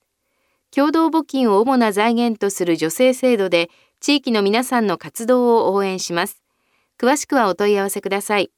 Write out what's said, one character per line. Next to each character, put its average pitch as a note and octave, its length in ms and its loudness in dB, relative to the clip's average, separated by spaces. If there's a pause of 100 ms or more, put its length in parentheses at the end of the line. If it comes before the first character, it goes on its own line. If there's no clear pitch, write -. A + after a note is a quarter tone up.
(720)
共 C#4+ 200 2
同 D#4+ 180 2
募 D#4+ 140 0
金 B3+ 280 0
を G3 100 4
主 B3+ 160 0
な A3+ 140 2
財 A3 240 0
源 A#3 240 -2
と G3+ 100 -2
す F#3 160 -4
る E3+ 100 0
女 D#3+ 140 -2
性 B3+ 240 2
制 B3+ 240 0
度 F#3+ 120 -2
で、 E3+ 200 0 (300)
地 C#4+ 160 0
域 C4 160 -4
の G#3+ 100 2
皆 G#3+ 220 0
さ B3+ 160 -2
ん G#3+ 80 0
の E3+ 100 -2
活 A3 300 -10
動 B3 300 2
を F#3 160 2
応 G3 100 0
援 F#3+ 160 -4
し - 120 -10
ま F3 140 -2
す。 - 160 -14 (580)
詳 B3+ 160 2
し - 120 -6
く C#4+ 80 -2
は A3 140 2
お F3+ 60 -2
問 G#3 160 0
い G3+ 60 2
合 G3 60 -2
わ G3+ 80 -4
せ G3+ 100 -8
く F#3+ 80 -10
だ G3 120 -2
さ G#3 180 -2
い。 - 180 -4